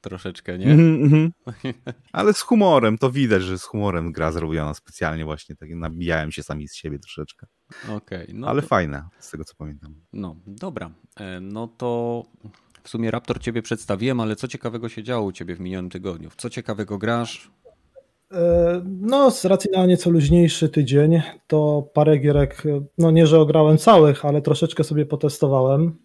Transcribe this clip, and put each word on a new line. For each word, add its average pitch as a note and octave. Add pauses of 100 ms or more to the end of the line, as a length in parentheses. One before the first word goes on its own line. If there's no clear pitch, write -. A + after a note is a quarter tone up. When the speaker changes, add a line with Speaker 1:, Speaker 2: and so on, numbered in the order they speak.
Speaker 1:
troszeczkę, F#2
nie? D#3
Speaker 2:
Mhm, D#3
mhm. D#3 (400)
Speaker 1:
<laughs> -
Speaker 2:
Ale G#3
z -
humorem, D3
to C3
widać, A#2+
że F#2
z -
humorem F2
gra D#2+
zrobiona D#2
specjalnie D#2+
właśnie, D2+
tak D#2
nabijałem E2
się D2+
sami D2+
z -
siebie D2
troszeczkę. - (500)
Speaker 1:
Okej, F2+
no A#2
Speaker 2:
Ale C3+
Speaker 1:
to -
Speaker 2:
fajne, D#2 (140)
z -
tego D2+
co -
pamiętam. D2+ (180)
Speaker 1:
No, F2 (100)
dobra. G2+ (300)
E, F#2
no G#2
to... A#2+ (600)
w -
sumie, A2+
Raptor, A#2+
ciebie A#2
przedstawiłem, A#2
ale G#2+
co B2+
ciekawego A#2
się A2+
działo A2+
u F#2
ciebie F2+
w F#2
minionym F2+
tygodniu? F2
W -
co -
ciekawego G#2
grasz? A#2 (840)
Speaker 3:
E, E3+ (180)
no, C4
z -
racji F#3+
na F#3
nieco F3
luźniejszy E3
tydzień, D3 (240)
to D3+
parę D3+
gierek, C#3+ (360)
no E3
nie, D#3+
że D#3+
ograłem D#3
całych, D#3
ale D3
troszeczkę D#3
sobie D3+
potestowałem. C#3+